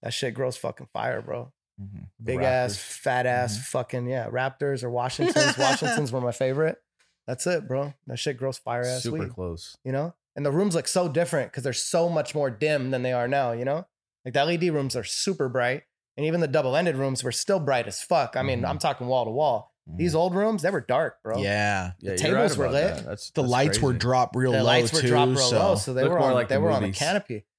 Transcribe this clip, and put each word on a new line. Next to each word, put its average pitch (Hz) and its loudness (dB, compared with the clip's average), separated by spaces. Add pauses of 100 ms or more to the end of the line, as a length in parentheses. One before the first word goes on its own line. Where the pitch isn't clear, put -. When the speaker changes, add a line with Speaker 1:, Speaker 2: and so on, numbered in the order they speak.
Speaker 1:
that 117 -6
shit 123 -4
grows 127 -4
fucking - -10
fire, 117 -4
bro. 123 -10 (280)
Speaker 2:
Mm-hmm. 98 -14 (200)
Speaker 1:
Big 120 -2
ass, 127 2
Speaker 3:
Raptors. 95 -8
Speaker 1:
fat 123 -2
ass 123 0
Speaker 2:
Mm-hmm. 110 -6
Speaker 1:
fucking, 123 -4
yeah, 123 -4
Raptors 131 -2
or 123 -6
Washingtons. 285 2
Speaker 2:
<laughs> - -10
Speaker 1:
Washingtons 254 0
were 127 -2
my 123 -2
favorite. 135 0 (500)
That's 127 -6
it, 175 -2
bro. 139 -4 (140)
That 123 -8
shit 139 -4
grows 131 -4
fire 120 -4
ass 123 -4
Speaker 3:
Super 131 -4
Speaker 1:
weed, - -6
Speaker 3:
close. 90 -10
Speaker 1:
you 131 -6
know? 147 -4 (200)
And 143 -6
the 143 2
rooms 180 2
look 143 0
so 180 2
different 156 0
'cause 131 -8
they're 131 -2
so 170 0
much 156 -2
more 143 0
dim 131 0
than 127 -2
they 127 0
are 123 0
now, 131 0
you 117 -4
know? 151 -2 (400)
Like, 127 -10
the 139 2
L 151 2
E 175 0
D 175 2
rooms 139 -2
are 120 -4
super 151 -2
bright, 127 0 (320)
and 143 -4
even 160 0
the 160 0
double-ended 143 2
rooms 135 -2
were 123 -2
still 190 0
bright 135 0
as - -10
fuck. 143 0
I 131 0
mean, 131 -2
Speaker 2:
Mm-hmm. 123 -2
Speaker 1:
I'm 143 -4
talking 131 -2
wall 127 0
to 110 -6
wall. 123 0 (160)
Speaker 2:
Mm-hmm. 151 -12
Speaker 1:
These 165 2
old 175 2
rooms, 208 0
they 170 2
were 170 -2
dark, 131 -2
bro. 110 -4
Speaker 2:
Yeah. 101 0
Speaker 1:
The - -12
Speaker 3:
Yeah, 98 -4
you're 92 -2
Speaker 1:
tables 160 2
Speaker 3:
right - -4
Speaker 1:
were 143 0
Speaker 3:
about 123 0
Speaker 1:
lit. 156 2
Speaker 3:
that. 196 -10
That's, - -10
Speaker 2:
The 160 0
Speaker 3:
that's 123 2
Speaker 2:
lights 139 4
were 135 4
Speaker 3:
crazy. 120 0
Speaker 2:
dropped 123 2
real 127 2
Speaker 1:
The 135 4
Speaker 2:
low 131 4
Speaker 1:
lights 131 4
were - 2
Speaker 2:
too, 127 2
Speaker 1:
dropped 123 6
real 131 2
Speaker 2:
so 123 4
Speaker 1:
low, 190 6
so 104 -2
they 127 2
Speaker 3:
Look 151 4
Speaker 1:
were 175 2
Speaker 3:
more 143 6
Speaker 1:
on, 127 4
Speaker 3:
like 123 2
Speaker 1:
they 135 2
Speaker 3:
the 139 4
Speaker 1:
were 127 4
on - 2
the 101 0
Speaker 3:
movies. 98 -2
Speaker 1:
canopy. 151 -2 (120)